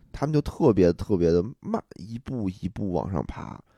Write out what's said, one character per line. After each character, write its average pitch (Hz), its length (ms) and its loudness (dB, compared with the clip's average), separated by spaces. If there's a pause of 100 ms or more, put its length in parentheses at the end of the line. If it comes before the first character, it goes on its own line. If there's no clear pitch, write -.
(120)
他 - 140 -6
们 156 80 -2
就 147 60 4
特 143 320 2
别， 90 220 6
特 101 240 -2
别 85 140 4
的 87 120 4 (160)
慢， 101 220 -4 (140)
一 113 240 -12
步 117 300 -6
一 92 200 -8
步 101 220 -6
往 82 200 -2
上 80 140 -2
爬。 - 340 -14 (180)